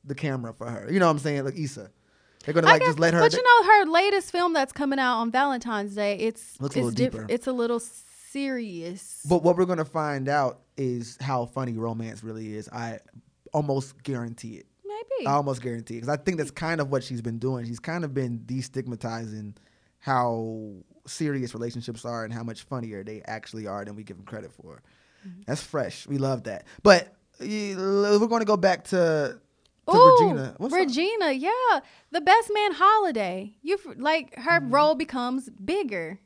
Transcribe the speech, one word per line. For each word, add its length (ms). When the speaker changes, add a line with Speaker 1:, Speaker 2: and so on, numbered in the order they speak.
Speaker 1:
the 120
camera 380
for 140
her. 220
You 80
know 80
what 60
I'm 80
saying? 240
Like 120
Issa. 340
They're 100
gonna, 120
Speaker 2:
I 60
Speaker 1:
like, 80
Speaker 2:
guess, 80
Speaker 1:
just 100
let 160
her 60
Speaker 2:
but 100
Speaker 1:
d- 60
Speaker 2:
you 80
know, 260
her 80
latest 400
film 200
that's 200
coming 260
out 200
on 120
Valentine's 640
Day, 240
it's, 420
Speaker 1:
Looks 140
a 60
Speaker 2:
it's 60
Speaker 1:
little 100
Speaker 2:
diff-, 160
Speaker 1:
deeper. 160
Speaker 2:
it's 180
a 60
little 260
serious. 1500
Speaker 1:
But 160
what 120
we're 100
gonna 180
find 440
out 320
is 440
how 260
funny 280
romance 500
really 320
is. 140
I 280
almost 500
guarantee 520
it. 120
Speaker 2:
Maybe. 440
Speaker 1:
I 60
almost 280
guarantee 360
it, 20
'cause 80
I 80
think 220
that's 120
kind 300
of 100
what 140
she's 180
been 160
doing. 280
She's 120
kind 260
of 100
been 260
destigmatizing 1120
how 720
serious 480
relationships 500
are 200
and 80
how 100
much 220
funnier 400
they 220
actually 400
are 180
than 100
we 80
give 140
them 100
credit 260
for. 300
Speaker 2:
Mm-hmm. 200
Speaker 1:
That's 160
fresh. 460
We 100
love 260
that. 200
But, 320
y-, 380
l-, 400
we're 80
gonna 180
go 120
back 300
to, 520
to 80
Speaker 2:
Ooh, 240
Speaker 1:
Regina. 380
What's 160
up? 60
Speaker 2:
Regina, 500
yeah. 500
The 100
Best 320
Man 220
Holiday. 800
You've, 240
like, 380
her 240
Speaker 1:
Mm-hmm. 140
Speaker 2:
role 220
becomes 540
bigger. 760